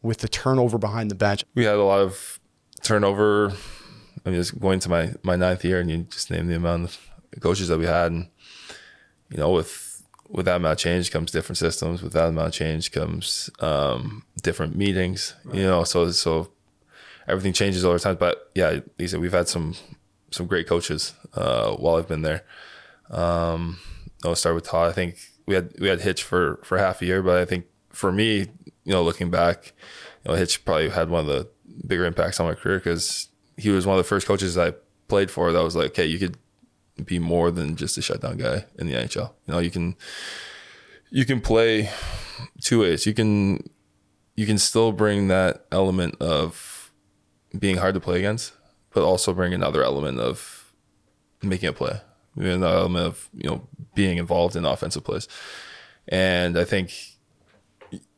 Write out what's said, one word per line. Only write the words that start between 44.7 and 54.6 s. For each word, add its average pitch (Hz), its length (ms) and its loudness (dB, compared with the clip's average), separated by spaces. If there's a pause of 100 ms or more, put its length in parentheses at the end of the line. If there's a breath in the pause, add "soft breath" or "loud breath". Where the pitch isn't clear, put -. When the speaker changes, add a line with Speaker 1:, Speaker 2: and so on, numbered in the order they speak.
Speaker 2:
bring 101 360 2
that 92 420 2
element 92 500 2
of 80 720 -4 (640)
being 98 200 0
hard 95 180 2
to 95 60 -2
play 87 180 0
against, 104 340 -2 (400)
but - 100 2
also 95 300 4
bring 90 200 0
another 78 300 0
element 67 360 0
of - 540 -6 (680)
making 95 260 -2
a 73 40 -2
play, - 280 -4 (360)
another 90 400 2
element 87 300 0
of, - 280 -8
you - 140 -8
know, - 180 -4 (280)
being 95 240 2
involved 87 380 0
in 85 80 -2